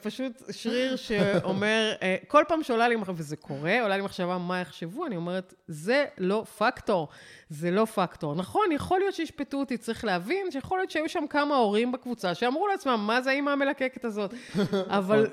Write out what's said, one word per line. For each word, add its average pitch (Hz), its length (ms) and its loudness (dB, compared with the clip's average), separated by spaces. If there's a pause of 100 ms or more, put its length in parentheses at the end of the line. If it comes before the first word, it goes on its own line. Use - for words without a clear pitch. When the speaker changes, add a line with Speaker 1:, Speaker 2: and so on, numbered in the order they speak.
Speaker 1:
פשוט 247 480 -6
שריר 254 460 -2
שאומר, 208 960 2 (100)
אה, 190 140 2 (120)
כל 302 200 8
פעם 320 140 2
שעולה 233 260 2
לי 233 80 2
מח-, 190 180 -4
וזה 151 220 -8
קורה, 160 460 0
עולה 196 140 2
לי 196 60 -2
מחשבה, 185 360 -2
"מה 180 220 -2
יחשבו?" 185 460 -8
אני 226 100 -4
אומרת, 180 380 -4 (140)
"זה 185 360 0 (140)
לא 196 260 0 (140)
פקטור. 208 500 0 (420)
זה 160 200 -4
לא 208 140 4
פקטור." 175 500 -2
נכון, 330 380 0
יכול 330 260 0
להיות 381 160 2
שישפטו 285 420 -6
אותי, 269 200 -2
צריך 226 280 -6
להבין 233 460 0
שיכול 277 280 -2
להיות 370 120 -2
שהיו 320 180 0
שם 320 220 -2
כמה 294 260 2
הורים 233 360 4
בקבוצה 233 420 -2
שאמרו 269 340 0
לעצמם, 254 380 0
"מה 240 160 2
זה 262 80 0
האמא 277 200 2
המלקקת 269 540 0
הזאת?" 208 300 -4 (300)
Speaker 2:
<laughs> - 20 2 (220)
Speaker 1:
אבל 202 340 4
Speaker 2:
נכון. 220 100 0